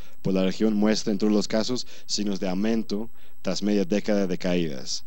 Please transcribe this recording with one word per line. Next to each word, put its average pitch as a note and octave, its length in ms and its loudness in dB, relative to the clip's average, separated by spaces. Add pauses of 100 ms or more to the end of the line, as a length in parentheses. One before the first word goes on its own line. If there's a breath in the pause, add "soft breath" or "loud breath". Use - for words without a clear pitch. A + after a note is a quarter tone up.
(240 soft breath)
por F#2+ 100 2
la F#2+ 100 4
región G#2+ 300 2
muestran G#2 400 2
en F#2+ 60 0
todos G#2+ 120 2
los G#2 160 2
casos A2 380 0 (220 loud breath)
signos G2+ 320 -2
de F#2+ 100 -2
aumento G#2+ 600 -2 (320 soft breath)
tras F#2 180 -2
media G2+ 240 2
década G2+ 400 0
de F2 140 0
caídas. E2+ 680 -2